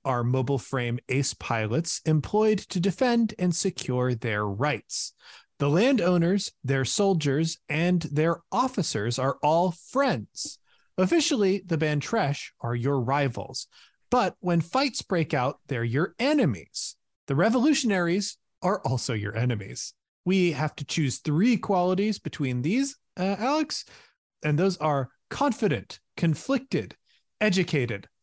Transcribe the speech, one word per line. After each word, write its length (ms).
are 200
mobile 340
frame 400
ace 240
pilots 720
employed 520
to 100
defend 580
and 160
secure 600
their 320
rights. 680
The 100
landowners, 840
their 220
soldiers, 720
and 340
their 380
officers 680
are 240
all 300
friends. 880
Officially, 680
the 100
Bantresh 680
are 120
your 260
rivals. 640
But 300
when 220
fights 400
break 320
out, 240
they're 160
your 340
enemies. 800
The 100
revolutionaries 1000
are 180
also 320
your 240
enemies. 560
We 260
have 240
to 80
choose 340
three 380
qualities 640
between 420
these, 360
uh, 220
Alex, 460
and 140
those 180
are 320
confident, 680
conflicted, 760
educated, 680